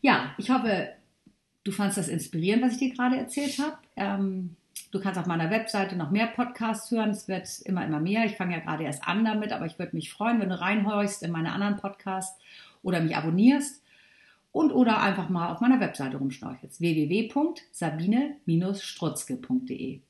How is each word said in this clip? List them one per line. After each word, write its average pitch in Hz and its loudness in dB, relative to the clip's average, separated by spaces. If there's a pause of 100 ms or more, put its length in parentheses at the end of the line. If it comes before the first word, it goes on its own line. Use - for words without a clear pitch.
Ja, - 2
ich 202 -4
hoffe, 220 2 (720)
du 202 -4
fandst 196 0
das 175 -2
inspirierend, 180 0
was 240 4
ich - -4
dir 262 0
gerade 254 0
erzählt - -4
habe. 302 -2 (180)
Ähm, 190 -2 (340)
du 190 -4
kannst 190 -2
auf 170 -2
meiner 165 0
Webseite 196 -2
noch 156 -4
mehr 214 2
Podcasts 226 -4
hören. 220 2
Es - -6
wird 185 -4 (160)
immer, 185 -2
immer 151 -2
mehr. 214 2
Ich 208 -2
fange 180 -2
ja 160 -4
gerade 160 -4
erst 143 -4
an 208 2
damit, 214 0
aber - -4
ich 160 -6
würde 170 -6
mich 160 -6
freuen, 233 2
wenn 190 2
du 175 -2
reinhorchst 202 0
in 170 -4
meine 165 -2
anderen 202 0
Podcasts 190 -6 (440)
oder 180 2
mich 160 2
abonnierst 208 4 (680)
und 311 4
oder 233 4
einfach 185 0
mal 170 0
auf 170 -4
meiner 254 6
Webseite 139 -2
rumschnorchelst. - -8
W 170 4
W 151 2
W 220 0
punkt 311 0
sabine 190 0
minus 180 2
strutzke - -6
punkt 127 -2
de. 131 -8